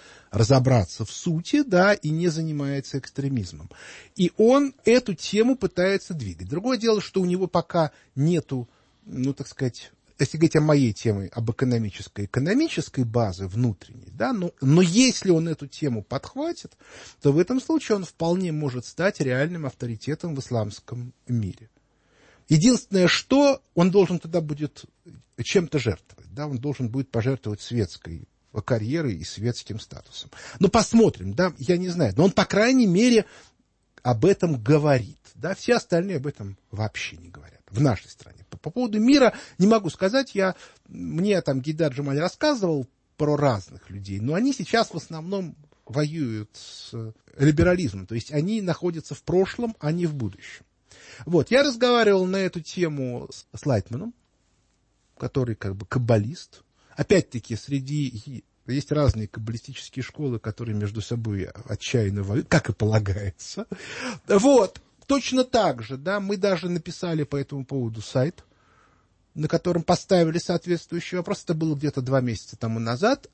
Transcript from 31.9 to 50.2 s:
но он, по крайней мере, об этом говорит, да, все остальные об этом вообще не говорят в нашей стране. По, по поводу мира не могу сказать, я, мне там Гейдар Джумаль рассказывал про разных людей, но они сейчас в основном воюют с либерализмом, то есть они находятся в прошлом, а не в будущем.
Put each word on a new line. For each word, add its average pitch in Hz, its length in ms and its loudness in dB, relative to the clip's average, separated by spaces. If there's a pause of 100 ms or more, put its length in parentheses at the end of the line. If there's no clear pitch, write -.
но 143 80 4
он, 202 80 4
по 196 140 2
крайней 233 420 4
мере, 214 380 4 (800)
об 120 220 2
этом 170 360 2
говорит, 139 560 2 (160)
да, 180 220 -8
все 240 200 0
остальные 180 420 0
об 147 100 -6
этом 101 300 -10 (140)
вообще 107 460 -6
не 87 120 -20
говорят - 380 -20
в 104 140 -2
нашей 131 280 2
стране. - 420 -20
По, - 60 -18
по - 120 -12
поводу 214 300 -2
мира 254 340 6 (240)
не 180 80 4
могу 214 240 4
сказать, 254 460 -2
я, 190 200 0 (320)
мне 170 540 -2
там 135 200 -2
Гейдар 156 300 -2
Джумаль 139 280 -4
рассказывал 185 680 0 (300)
про 147 180 2
разных 131 540 0
людей, 98 300 -10
но 131 160 -2
они 262 180 2
сейчас 220 380 0
в 180 60 -8
основном 165 580 -8 (300)
воюют 131 680 -4
с - 400 -20 (440)
либерализмом, 151 680 2
то 110 80 -10
есть 117 180 -6
они 185 300 -2
находятся 165 540 -4
в - 80 -16
прошлом, 190 560 -2
а 147 120 -2
не 175 140 0
в 156 80 -2
будущем. 107 500 -8 (640)